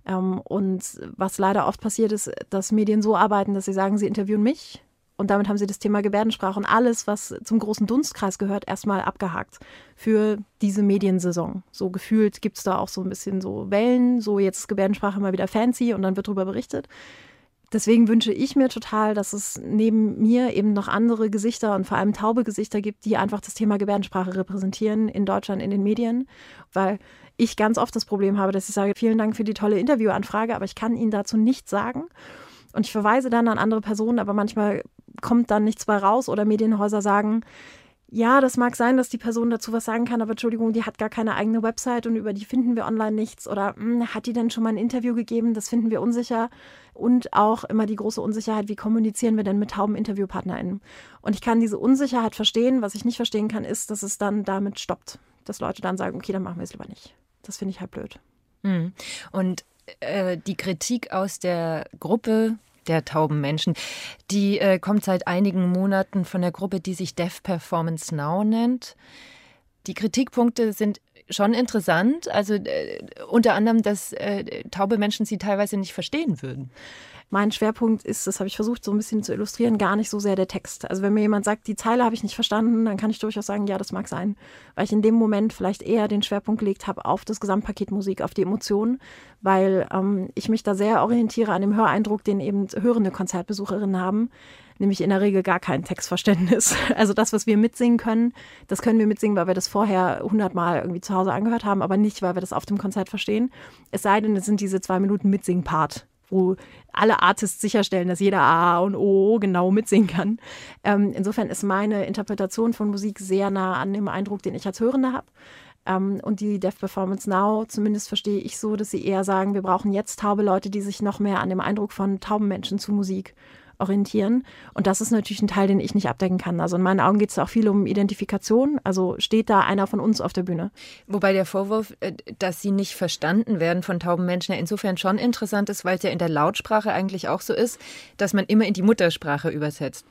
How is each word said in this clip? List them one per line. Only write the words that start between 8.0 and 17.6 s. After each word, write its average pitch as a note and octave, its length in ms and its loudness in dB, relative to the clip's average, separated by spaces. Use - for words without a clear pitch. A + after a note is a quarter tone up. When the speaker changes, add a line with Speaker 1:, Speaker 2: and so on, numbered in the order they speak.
Speaker 1:
gehört, G3 280 -4
erstmal G3 340 -4
abgehakt - 580 -6
für G#3+ 420 2
diese G3+ 180 0
Mediensaison. F#3 800 2
So F#3+ 200 -4
gefühlt G#3+ 500 0
gibt's - 220 -6
da F#3+ 160 0
auch F#3+ 80 -2
so F#3+ 160 -8
ein F#3 60 -4
bisschen F#3+ 300 -6
so F#3+ 300 -6
Wellen, B3 500 4
so G#3 200 0
jetzt F#3+ 180 2
ist - 100 -10
Gebärdensprache G3+ 520 0
mal G3 120 0
wieder F#3+ 160 0
fancy A#3 460 0
und G3 80 -2
dann F#3+ 140 0
wird G3 120 -4
drüber F#3+ 180 -2
berichtet. G#3 420 -6